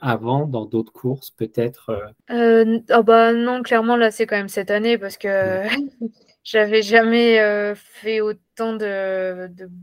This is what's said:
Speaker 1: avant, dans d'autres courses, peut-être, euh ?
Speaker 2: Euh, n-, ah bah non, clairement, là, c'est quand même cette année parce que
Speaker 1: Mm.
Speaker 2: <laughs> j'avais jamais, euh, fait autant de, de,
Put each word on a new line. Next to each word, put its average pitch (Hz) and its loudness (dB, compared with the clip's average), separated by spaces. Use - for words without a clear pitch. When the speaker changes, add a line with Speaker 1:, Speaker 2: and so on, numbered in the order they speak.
Speaker 1:
avant, 123 -2
dans 120 -6
d'autres 113 -4
courses, 135 -8
peut-être, 117 -6
euh ? 107 -10
Speaker 2:
Euh, 226 4
n-, 226 0
ah 233 6
bah 226 6
non, 240 -2
clairement, 233 0
là, 226 2
c'est 220 -4
quand 214 -4
même 196 -4
cette 196 -6
année 220 0
parce 196 -12
que 190 -2
Speaker 1:
Mm. 247 -6
Speaker 2:
<laughs> - -20
j'avais 214 2
jamais, 226 4
euh, 208 0
fait 220 -6
autant 214 -6
de, 190 -6
de, 180 -20